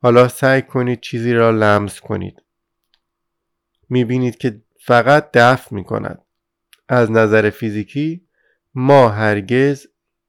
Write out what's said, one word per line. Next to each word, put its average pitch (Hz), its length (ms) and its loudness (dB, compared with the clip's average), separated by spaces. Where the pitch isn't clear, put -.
حالا 123 260 4
سعی 135 340 -2
کنید 123 380 -6
چیزی 120 340 -6
را 117 160 2
لمس 104 500 0
کنید. 98 420 -12
می‌بینید 123 480 -2
که 113 240 -8
فقط 131 540 2
دفع 123 400 2
می‌کند. 104 480 -10
از 120 220 2
نظر 110 400 2
فیزیکی، 120 760 -10
ما 131 340 4
هرگز 107 760 -2